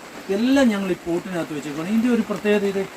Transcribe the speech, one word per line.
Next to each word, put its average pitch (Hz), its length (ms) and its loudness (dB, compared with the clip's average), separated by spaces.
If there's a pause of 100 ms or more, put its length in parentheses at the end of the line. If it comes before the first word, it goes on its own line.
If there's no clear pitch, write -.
(360)
എല്ലാം 262 360 4
ഞങ്ങൾ 196 220 -2
ഈ - 100 -4
പോട്ടിനകത്ത് 175 520 -4
വെച്ചേക്കുകയാണ്. 151 360 -6
ഇതിൻ്റെ 226 240 2
ഒരു 220 120 2
പ്രത്യേകത 208 440 2
ഇത്, 196 100 -2 (140)